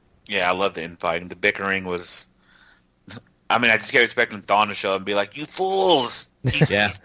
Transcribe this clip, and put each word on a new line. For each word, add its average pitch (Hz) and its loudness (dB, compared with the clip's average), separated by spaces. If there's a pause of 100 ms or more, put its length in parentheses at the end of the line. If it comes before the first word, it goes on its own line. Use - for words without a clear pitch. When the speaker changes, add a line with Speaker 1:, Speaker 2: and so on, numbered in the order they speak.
(260)
Speaker 1:
Yeah, 95 0
I 90 2
loved 92 0
the 82 -8
infighting. 85 -6
The 87 -14
bickering 98 -2
was, 87 -8 (1300)
I 113 4
mean, 120 4
I 110 6
just - -4
kept 127 4
expecting 113 -2
Thawne 104 2
to 101 -6
show 98 -2
up 98 0
and 95 -6
be 101 -4
like, 101 -2
"You 151 -10
fools! 185 0 (180)
You, 143 2
Speaker 2:
<laughs> - -2
Yeah. 101 2 (120)